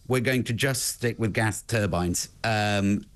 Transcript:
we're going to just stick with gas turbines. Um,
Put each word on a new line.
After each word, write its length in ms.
we're 100
going 240
to 80
just 380
stick 280
with 140
gas 300
turbines. 680
Um, 640